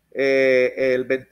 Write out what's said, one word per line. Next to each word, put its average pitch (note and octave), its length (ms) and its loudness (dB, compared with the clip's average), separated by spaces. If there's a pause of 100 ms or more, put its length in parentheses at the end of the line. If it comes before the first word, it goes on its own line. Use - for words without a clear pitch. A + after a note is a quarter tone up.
(120)
eh, C3 680 2
el B2+ 280 -2
vein-, B2+ 260 -6